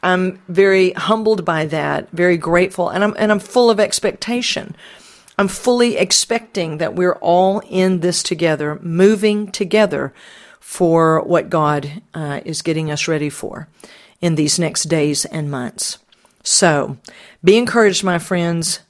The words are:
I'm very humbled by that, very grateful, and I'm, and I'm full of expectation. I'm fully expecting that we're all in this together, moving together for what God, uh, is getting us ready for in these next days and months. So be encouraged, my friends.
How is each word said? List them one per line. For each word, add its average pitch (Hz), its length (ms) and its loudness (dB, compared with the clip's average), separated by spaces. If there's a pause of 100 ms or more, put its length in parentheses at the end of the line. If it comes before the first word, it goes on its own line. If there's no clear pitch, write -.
I'm 185 440 -2
very 190 460 4
humbled 214 520 0
by 160 220 -2
that, 147 440 -4
very 175 260 2
grateful, 175 540 0
and 185 120 -2
I'm, 208 160 0
and 214 140 2
I'm 202 80 0
full 240 300 2
of 214 100 2
expectation. - 960 -4 (600)
I'm 202 120 0
fully 240 480 0
expecting 185 840 -2
that 160 160 -4
we're 180 220 2
all 185 520 2
in 185 320 0
this 175 220 -2
together, 151 600 -2
moving 202 680 2
together 180 600 0 (480)
for 165 600 2
what - 280 0
God, 147 520 -2 (120)
uh, 147 300 -8
is - 180 -8
getting 160 260 -4
us 151 200 -4
ready 151 220 -2
for - 360 -12 (540)
in 170 160 0
these 151 240 0
next 160 240 -2
days 151 400 0
and 151 260 -6
months. - 480 -8 (460)
So 147 520 2 (480)
be 190 140 8
encouraged, 220 460 2
my 180 140 0
friends. 170 720 -2